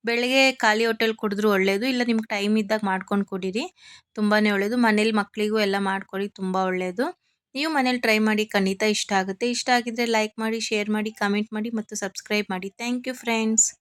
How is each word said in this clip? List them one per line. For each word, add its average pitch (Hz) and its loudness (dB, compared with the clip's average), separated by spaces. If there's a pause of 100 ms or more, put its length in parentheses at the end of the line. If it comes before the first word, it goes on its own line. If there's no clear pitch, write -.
ಬೆಳಗ್ಗೆ 247 2 (200)
ಖಾಲಿ 220 4
ಹೊಟ್ಟೆಲಿ 220 0
ಕುಡಿದ್ರೂ 208 0
ಒಳ್ಳೆಯದು, 196 2
ಇಲ್ಲ 247 0
ನಿಮ್ಗೆ 220 0
ಟೈಮ್ 208 0
ಇದ್ದಾಗ 208 -2
ಮಾಡ್ಕೊಂಡು 196 -2
ಕುಡೀರಿ, 190 -4 (540)
ತುಂಬಾನೇ 214 4
ಒಳ್ಳೆಯದು. 202 0 (100)
ಮನೇಲಿ 214 2
ಮಕ್ಕಳಿಗೂ 214 -2
ಎಲ್ಲ 196 0 (100)
ಮಾಡ್ಕೊಡಿ, 196 -4 (120)
ತುಂಬ 190 -4 (140)
ಒಳ್ಳೆಯದು. 185 -2 (480)
ನೀವು 302 -2
ಮನೇಲಿ 254 0
ಟ್ರೈ 220 4 (120)
ಮಾಡಿ, 214 0 (100)
ಖಂಡಿತ 196 0 (120)
ಇಷ್ಟ - -4 (100)
ಆಗುತ್ತೆ. 196 -4
ಇಷ್ಟ - -6 (100)
ಆಗಿದ್ರೆ 233 -4 (100)
ಲೈಕ್ 214 -2
ಮಾಡಿ, 220 -2 (100)
ಶೇರ್ 214 -2
ಮಾಡಿ, 214 -4 (100)
ಕಾಮೆಂಟ್ 208 0
ಮಾಡಿ 226 -6
ಮತ್ತು 208 -10
ಸಬ್ಸ್ಕ್ರೈಬ್ 208 -4
ಮಾಡಿ. 190 -8 (120)
Thank 247 -4
you 254 -8
friends. 220 0 (180)